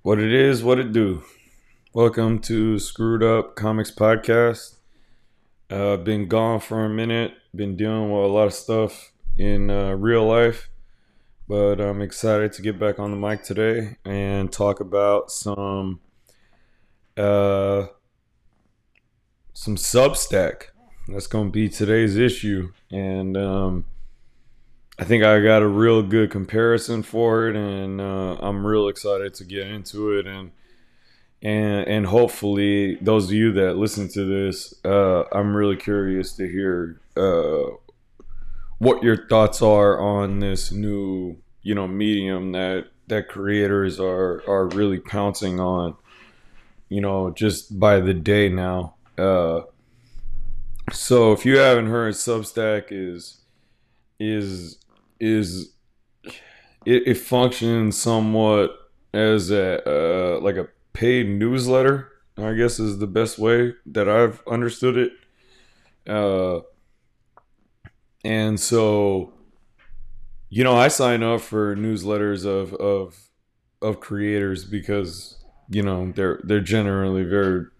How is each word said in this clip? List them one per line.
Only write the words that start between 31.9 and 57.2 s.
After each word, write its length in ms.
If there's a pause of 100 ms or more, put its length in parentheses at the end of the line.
hopefully 960
those 240
of 60
you 200
that 240
listen 360
to 120
this, 480 (140)
uh, 460
I'm 220
really 220
curious 600
to 120
hear, 500 (160)
uh, 640 (1000)
what 240
your 260
thoughts 320
are 400
on 380
this 340
new, 640 (240)
you 140
know, 120
medium 680
that, 340 (220)
that 200
creators 720
are, 480
are 200
really 300
pouncing 600
on, 340 (920)
you 140
know, 300
just 460
by 220
the 140
day 340
now. 460 (240)
Uh, 420 (1300)
so 420
if 120
you 140
haven't 300
heard, 260
Substack 760
is, 540 (760)
is, 600 (400)
is, 540 (500)
it, 120 (500)
it 300
functions 840